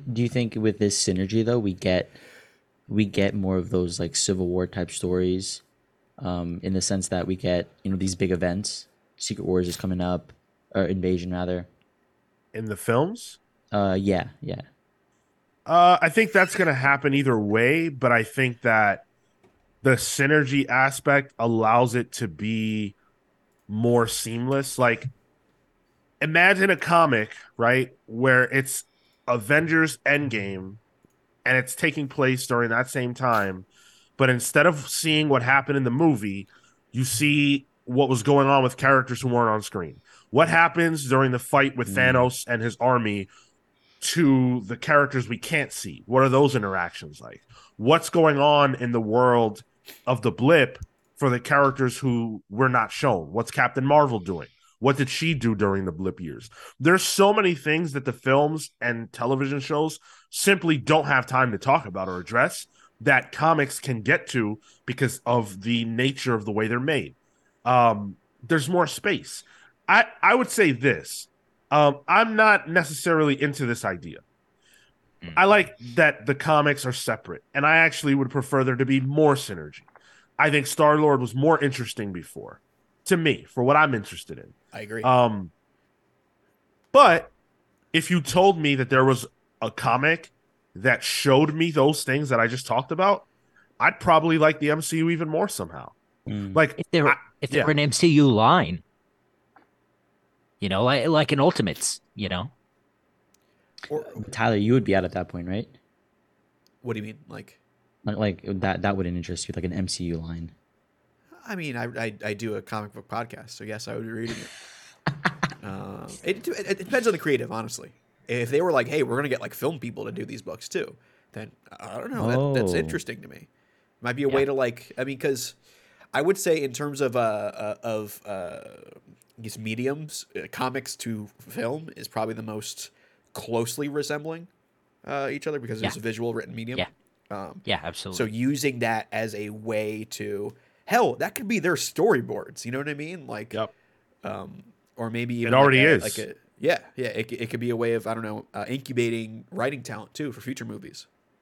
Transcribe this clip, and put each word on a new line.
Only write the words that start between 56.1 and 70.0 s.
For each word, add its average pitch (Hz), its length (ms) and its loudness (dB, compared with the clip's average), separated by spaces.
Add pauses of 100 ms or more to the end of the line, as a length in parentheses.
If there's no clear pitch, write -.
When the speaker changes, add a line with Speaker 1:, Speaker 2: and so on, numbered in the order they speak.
Speaker 2:
years? 73 300 -12 (300)
There's 170 240 4
so 202 300 4
many 190 220 2
things 156 380 -2
that 135 120 -6
the 131 80 -4
films 147 580 0 (100)
and 117 320 -6
television 135 460 -2
shows 156 400 -4 (320)
simply 170 460 2
don't 151 280 2
have 131 220 0
time 127 240 0
to 101 60 -4
talk 135 280 2
about 95 240 -6
or 90 80 -6
address 120 500 -2 (340)
that 131 300 2
comics 156 480 0
can 120 220 -4
get 143 260 0
to 107 320 -2 (260)
because 127 400 -2
of 107 360 -2
the 117 240 -2
nature 127 480 -2
of 107 120 -2
the 107 60 -6
way 107 160 0
they're 120 120 -2
made. 131 360 -4 (480)
Um, 113 540 2 (260)
there's 143 260 0
more 175 160 2
space. - 580 -6 (440)
I, 208 180 4 (160)